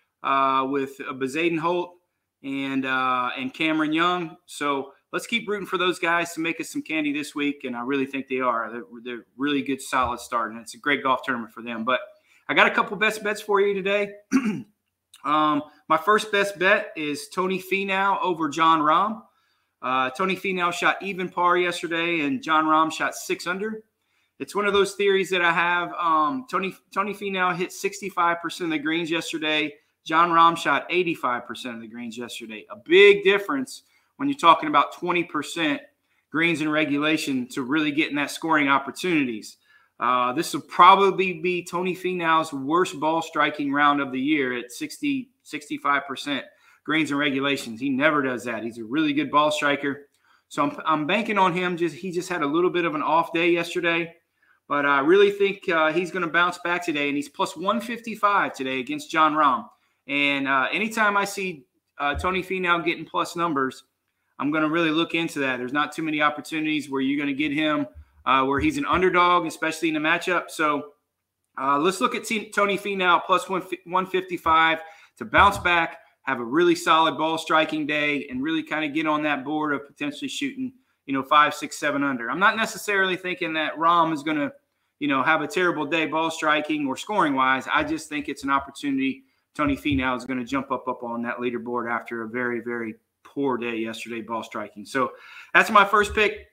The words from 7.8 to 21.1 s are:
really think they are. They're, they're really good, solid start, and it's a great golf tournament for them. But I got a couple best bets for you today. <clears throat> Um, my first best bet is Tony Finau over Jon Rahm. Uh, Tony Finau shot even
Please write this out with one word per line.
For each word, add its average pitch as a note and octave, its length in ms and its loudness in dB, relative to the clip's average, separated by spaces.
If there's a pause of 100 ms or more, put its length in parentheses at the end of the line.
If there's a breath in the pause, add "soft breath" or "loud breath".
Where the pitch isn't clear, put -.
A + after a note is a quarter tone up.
really C3+ 240 -2
think C3+ 240 -8
they C3 100 -2
are. A#2 320 -2
They're, A#2 140 -10 (180)
they're A#2+ 220 -10 (100)
really C#3 260 0
good, C3 200 -4
solid B2 400 -2
start, A2+ 320 -4
and A#2 80 -14
it's - 120 -16
a A#2+ 60 -20
great C#3 240 -2
golf C3 200 0
tournament A#2 300 -6
for A#2 80 -16
them. A2+ 220 -8
But B2+ 160 2 (480 soft breath)
I C#3+ 60 0
got G3+ 140 8
a G#3+ 40 0
couple A3 240 0
best G#3+ 300 0
bets G#3 160 -4
for G3+ 180 2
you G3+ 140 4
today. G3+ 400 0 (180)
<clears throat> G#3 320 0 (600)
Um, D3+ 380 2 (240 loud breath)
my D#3+ 80 2
first G#3+ 380 2
best G3 260 0
bet G#3 380 2
is D3 320 -6
Tony F#3 280 -2
Finau G3 640 0
over D#3+ 280 -2
Jon E3 320 4
Rahm. F3+ 400 2 (600)
Uh, C3 280 0
Tony F#3+ 260 -2
Finau F#3 380 -2
shot - 280 0
even F#3 280 -6